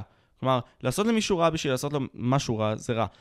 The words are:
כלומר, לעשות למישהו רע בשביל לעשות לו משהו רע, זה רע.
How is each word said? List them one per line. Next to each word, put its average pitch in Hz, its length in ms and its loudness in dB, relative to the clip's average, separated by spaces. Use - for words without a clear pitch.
כלומר, 127 200 2
לעשות 185 240 0
למישהו 220 300 2
רע 165 120 4
בשביל 156 240 0
לעשות 147 200 -4
לו 147 60 -2
משהו 123 440 0
רע, 107 180 0
זה - 180 -6
רע. 110 120 2